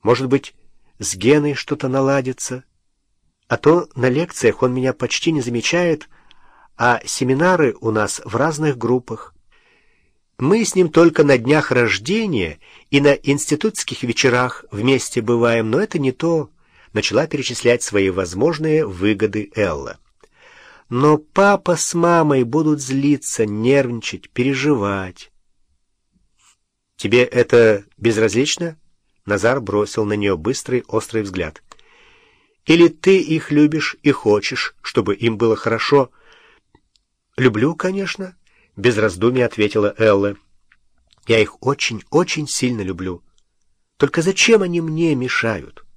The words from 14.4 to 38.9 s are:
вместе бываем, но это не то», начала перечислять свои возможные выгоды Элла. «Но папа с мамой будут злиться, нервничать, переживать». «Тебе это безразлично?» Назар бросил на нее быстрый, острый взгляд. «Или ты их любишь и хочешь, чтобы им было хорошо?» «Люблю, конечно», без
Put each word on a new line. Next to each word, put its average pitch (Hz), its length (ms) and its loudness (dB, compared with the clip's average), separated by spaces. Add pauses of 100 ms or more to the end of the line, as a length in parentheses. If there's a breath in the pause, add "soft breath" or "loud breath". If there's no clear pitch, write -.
вместе 123 500 -2
бываем, 117 500 0
но 139 100 2
это 202 180 -4
не 131 140 0
то», 165 380 -2 (420 soft breath)
начала 107 340 0
перечислять 123 560 -2
свои 98 280 0
возможные 147 760 -2
выгоды 101 720 -2
Элла. 80 420 -4 (920 soft breath)
«Но 151 300 2
папа 196 560 2
с - 200 -4
мамой 170 500 4
будут 147 360 0
злиться, 135 640 0
нервничать, 120 840 -2
переживать». 123 1000 -2 (1600)
«Тебе 120 280 2
это 117 600 4 (120)
безразлично?» 117 840 0 (480)
Назар 107 340 0
бросил 104 440 -2
на 104 100 -2
нее 101 220 -2
быстрый, 120 500 -6
острый 110 380 -4
взгляд. 90 380 -10 (1040 soft breath)
«Или 170 220 6
ты 185 340 4
их 160 300 -4
любишь 151 540 2
и 143 80 4
хочешь, - 720 -2
чтобы 101 340 -2
им 113 200 -2
было 113 200 0
хорошо?» 123 540 0 (1300 soft breath)
«Люблю, 127 380 2
конечно», 190 600 -6 (400)
без 107 220 0